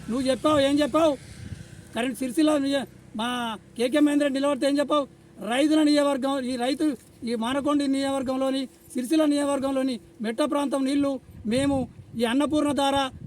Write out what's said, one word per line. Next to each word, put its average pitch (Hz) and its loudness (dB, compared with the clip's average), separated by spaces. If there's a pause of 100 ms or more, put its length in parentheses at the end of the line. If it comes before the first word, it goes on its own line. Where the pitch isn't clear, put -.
(100)
నువ్వు 254 -2
చెప్పావు, 302 2
ఏం 285 4
చెప్పావు? 294 2 (800)
కరెంట్ 233 -2
సిరిసిల్ల 302 2
నిజ-, 277 -2 (300)
మా 233 -4 (200)
కేకే 254 2
మహేందర్ 294 4
రెడ్డి 277 0
నిలబడితే 285 0
ఏం 285 2
చెప్పావు? 285 0 (420)
రైతుల 302 4
నియోజకవర్గం, 285 2
ఈ 254 -4
రైతు, 262 -2 (280)
ఈ 233 -2
మానకొండ 269 0
నియోజకవర్గంలోని, 269 -2
సిరిసిల్ల 254 -2
నియోజకవర్గంలోని 269 0 (220)
మెట్ట 226 -2
ప్రాంతం 285 0
నీళ్లు 277 0 (260)
మేము 269 0 (280)
ఈ 226 0
అన్నపూర్ణ 294 0
ద్వారా, 277 0 (160)